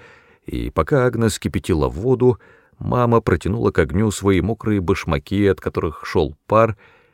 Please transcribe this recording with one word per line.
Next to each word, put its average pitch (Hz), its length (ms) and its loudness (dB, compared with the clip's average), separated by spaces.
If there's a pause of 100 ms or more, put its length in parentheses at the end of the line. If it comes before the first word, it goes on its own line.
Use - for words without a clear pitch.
(460)
и 58 240 -6
пока - 340 0
Агнес 117 340 0
кипятила 78 500 -2
воду, 117 500 0 (400)
мама 120 420 0
протянула 104 520 0
к - 60 -2
огню 87 320 0
свои 98 300 2
мокрые 104 400 -2
башмаки, 92 680 -2
от 95 140 2
которых - 460 -6
шел 76 280 -2 (120)
пар, 110 320 2 (360)